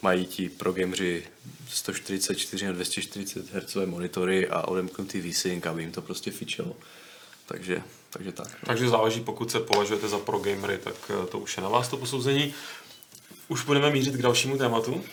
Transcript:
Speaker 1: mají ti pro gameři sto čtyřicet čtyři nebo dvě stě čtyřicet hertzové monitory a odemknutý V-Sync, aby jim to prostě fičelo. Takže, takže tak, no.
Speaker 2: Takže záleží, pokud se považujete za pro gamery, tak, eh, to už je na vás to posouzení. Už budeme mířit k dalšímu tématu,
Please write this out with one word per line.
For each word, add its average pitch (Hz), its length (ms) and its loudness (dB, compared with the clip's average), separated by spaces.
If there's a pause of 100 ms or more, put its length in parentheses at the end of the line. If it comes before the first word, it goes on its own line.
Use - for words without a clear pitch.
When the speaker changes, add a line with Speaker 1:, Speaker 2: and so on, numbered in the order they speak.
Speaker 1:
mají 92 240 4
ti 90 220 -4
pro - 240 -2
gameři 90 520 0 (460)
sto - 220 -4
čtyřicet 95 460 -2
čtyři 98 260 -4
nebo 95 100 0
dvě 90 100 -2
stě - 180 -2
čtyřicet 95 520 -8
hertzové 95 320 -2
monitory 90 600 2
a 85 200 0
odemknutý 92 520 -2
V-Sync, 87 460 -2
aby 82 160 -2
jim 82 100 -6
to - 100 -6
prostě - 280 -6
fičelo. - 420 -6 (760)
Takže, 90 360 -4 (280)
takže 95 220 -8
tak, - 140 -10
no. - 200 -12
Speaker 2:
Takže 120 220 2
záleží, 113 320 4
pokud 113 300 -4
se 113 100 2
považujete 104 480 2
za 101 100 0
pro 101 200 0
gamery, 98 400 0
tak, 104 160 -6 (160)
eh, 95 160 0
to 104 120 -6
už - 180 -6
je 92 60 -4
na 95 60 -2
vás 123 200 4
to 135 80 -2
posouzení. 135 580 2 (960)
Už - 160 -2
budeme 143 260 6
mířit 135 240 4
k 120 80 0
dalšímu 131 360 6
tématu, 117 540 2